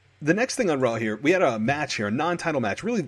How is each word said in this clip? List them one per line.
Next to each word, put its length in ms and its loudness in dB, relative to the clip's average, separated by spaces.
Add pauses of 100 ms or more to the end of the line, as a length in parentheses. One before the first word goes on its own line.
(200)
the 140 4
next 220 -2
thing 120 0
on 120 2
Raw 160 2
here, 200 -2
we 140 0
had 120 4
a 180 2
match 340 -2
here, 140 -2
a 20 -2
non-title 500 -2
match. 220 -2
Really, 260 -2